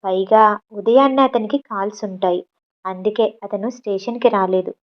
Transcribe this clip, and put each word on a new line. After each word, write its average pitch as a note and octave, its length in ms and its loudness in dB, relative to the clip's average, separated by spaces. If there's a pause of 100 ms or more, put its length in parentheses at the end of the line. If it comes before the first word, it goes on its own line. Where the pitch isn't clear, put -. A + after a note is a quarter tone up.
పైగా F#3+ 560 4 (120)
ఉదయాన్నే C4 520 2
అతనికి B3 340 0
కాల్స్ G#3 480 -6
ఉంటాయి. F#3 400 -2 (400)
అందుకే G#3 480 -2 (100)
అతను G3+ 260 -6
స్టేషన్కి A#3 600 -4
రాలేదు. F#3 420 0 (120)